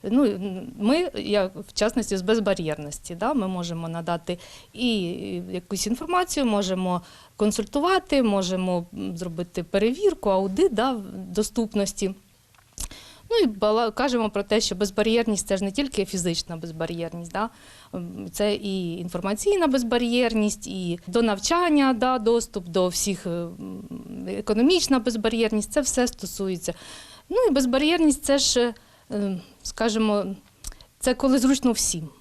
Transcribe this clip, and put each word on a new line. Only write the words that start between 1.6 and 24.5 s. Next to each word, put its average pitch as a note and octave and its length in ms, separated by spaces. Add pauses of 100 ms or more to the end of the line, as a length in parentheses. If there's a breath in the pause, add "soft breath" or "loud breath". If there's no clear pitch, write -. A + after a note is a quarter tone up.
частності, G#3+ 440
з F#3 60
безбар'єрності, F3 920
да, A3 200
ми G3+ 140
можемо E3+ 400
надати E3+ 500 (340 loud breath)
і A#3+ 180 (600)
якусь F#3 360
інформацію, D#4 600
можемо F#3 560 (340 loud breath)
консультувати, C#4+ 880
можемо, F#3 720
м, F#3+ 220
зробити F3 460
перевірку, A#3+ 680
аудит, G3 440
да, B3 180
в A3 100 (100)
доступності. G3 1040 (1160 loud breath)
Ну, A#4 60
і G4 100
бала-, G#3+ 440
кажемо A#3+ 400
про G3+ 120
те, G#3+ 180
що G3+ 140
безбар'єрність — G#3+ 760
це G3 80
ж F#3+ 80
не G3 60
тільки C4 340
фізична E3+ 520
безбар'єрність, E3+ 760
да? G#3+ 180 (440 loud breath)
М, F3+ 380
це G#3 220
і F#3+ 420
інформаційна D4+ 680
безбар'єрність, A#3+ 1000
і F3 400
до A3+ 160
навчання, C#4 680
да, B3+ 260
доступ A3+ 500
до F3+ 200
всіх, F#3 380
е, F3 40
м, F#3 520 (460)
економічна A#3+ 680